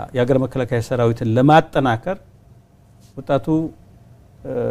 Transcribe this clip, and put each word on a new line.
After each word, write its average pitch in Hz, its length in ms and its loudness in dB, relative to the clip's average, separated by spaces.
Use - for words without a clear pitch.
የሀገር 127 260 0
መከላከያ 127 440 -2
ሰራዊትን 120 500 -2
ለማጠናከር 143 840 2
ወጣቱ፣ 139 320 -2
እ፣ 135 80 -10